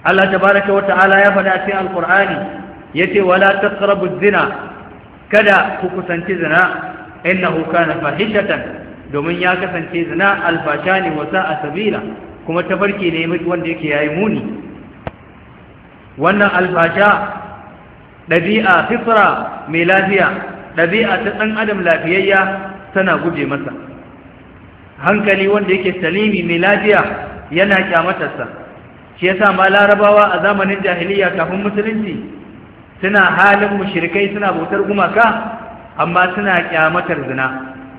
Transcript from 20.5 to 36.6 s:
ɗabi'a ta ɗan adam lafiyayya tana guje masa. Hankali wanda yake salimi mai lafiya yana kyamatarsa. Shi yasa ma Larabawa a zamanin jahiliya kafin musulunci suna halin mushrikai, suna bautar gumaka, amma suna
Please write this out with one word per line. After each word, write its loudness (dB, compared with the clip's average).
ɗabi'a 0
ta -2
ɗan -2
adam -2
lafiyayya 2
tana 2
guje -4
masa. -6
Hankali 2
wanda 0
yake -2
salimi 0
mai -2
lafiya 2
yana 2
kyamatarsa. -2
Shi -2
yasa 4
ma 4
Larabawa 6
a -2
zamanin 0
jahiliya 0
kafin -2
musulunci -2
suna 2
halin 4
mushrikai, -2
suna -2
bautar -2
gumaka, 2
amma 0
suna 0